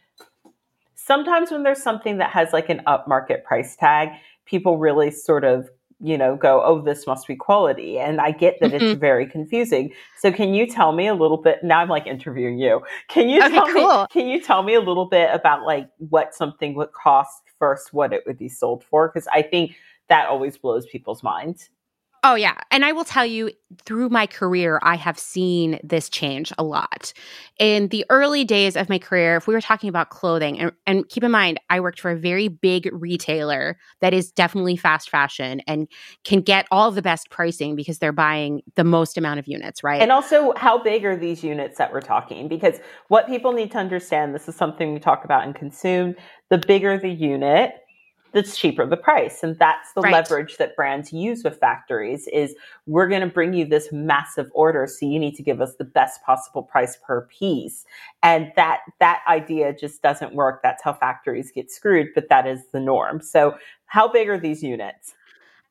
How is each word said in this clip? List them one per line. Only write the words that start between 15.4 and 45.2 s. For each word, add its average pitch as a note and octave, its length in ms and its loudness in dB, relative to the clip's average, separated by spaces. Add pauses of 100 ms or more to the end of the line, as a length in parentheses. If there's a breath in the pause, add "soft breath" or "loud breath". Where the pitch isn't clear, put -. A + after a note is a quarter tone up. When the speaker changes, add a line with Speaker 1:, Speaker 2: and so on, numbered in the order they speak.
Speaker 1:
like, D3 240 -2 (220)
what D#3 240 0
something D3 400 -6
would D3 180 -6
cost C#3 500 2 (160)
versus C#3 340 -2
what D3 200 0
it - 140 -4
would B2+ 100 -10
be C3+ 120 -14
sold B2 360 -4
for? D#3 240 2
'Cause D#3+ 240 -8
I D3+ 100 4
think E3+ 340 -2 (320 soft breath)
that D3+ 200 4
always C3+ 300 -4
blows B2 260 -4
people's A2+ 380 -12
minds. A#2+ 480 -8 (560)
Speaker 2:
Oh, B3+ 100 6
yeah. - 200 0 (140)
And C4+ 160 2
I D#4 60 0
will E4 120 -4
tell B3+ 220 0
you, A3 240 -6 (340)
through A#3 240 -4
my A3+ 180 0
career, F3+ 560 0
I E3+ 140 2
have D#3+ 220 -6
seen F3 680 -2
this D#3 240 -4
change C#3+ 480 -8
a D#3+ 60 -4
lot. - 500 -6 (460 loud breath)
In G#3+ 300 2
the G#3+ 200 -4
early C#4+ 380 4
days G3+ 320 2
of F#3 100 -4
my G3 100 0
career, E3+ 380 2
if E3 100 -2
we A3 60 0
were A3+ 80 2
talking G#3+ 300 -2
about E3+ 180 -2
clothing, D#3+ 500 -2
and, E3 140 -4 (140)
and F#3+ 240 0
keep - 120 -4
in A#3+ 80 0
mind, F#3+ 380 2
I F3+ 120 0
worked F3+ 200 -6
for F3+ 100 -4
a E3+ 60 -2
very F3+ 320 -2
big F3+ 440 0
retailer D#3 840 -4 (240 soft breath)
that F#3 140 2
is F3+ 180 -2
definitely F3+ 420 0
fast D#3+ 360 0
fashion C3+ 560 -4
and D#3 200 -4 (380 loud breath)
can G3 160 2
get G3 300 0
all G#3+ 200 4
the G3 120 -6
best E3 260 -4
pricing D#3 480 -6
because D3 220 -8
they're D#3 120 -2
buying D3+ 520 -2 (120)
the F3 100 2
most E3 340 2
amount D3 200 -4
of C#3 80 -12
units, - 380 -14
right? C#3+ 160 0
Speaker 1:
And A3+ 100 4
also, C#4 460 2
how A#3+ 260 2
big G#3+ 220 -2
are F#3+ 120 0
these E3 280 -8
units D3 320 -6
that - 160 -4
we're C3+ 80 -6
talking? - 480 -6
Because D#3+ 320 -2 (280 loud breath)
what G#3+ 180 4
people B3 260 -2
need A3+ 200 -4
to A3+ 60 -6
understand, F3 560 -4
this C#3+ 140 -12
is D#3+ 80 -14
something D#3 380 -4
we D3 40 -8
talk D3+ 280 0